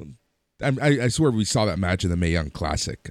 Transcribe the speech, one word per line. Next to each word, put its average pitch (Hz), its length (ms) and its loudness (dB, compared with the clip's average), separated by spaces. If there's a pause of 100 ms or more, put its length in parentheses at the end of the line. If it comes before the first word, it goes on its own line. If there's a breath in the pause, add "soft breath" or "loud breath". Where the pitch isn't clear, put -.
(600)
I, 139 180 2
I, 143 80 2 (180)
I - 20 4
swear 143 240 2
we 110 120 2
saw 107 220 0
that 90 140 -2
match 90 240 0
in 90 80 0
the 85 60 0
Mae 87 120 2
Young 82 220 0
Classic - 480 -4 (120)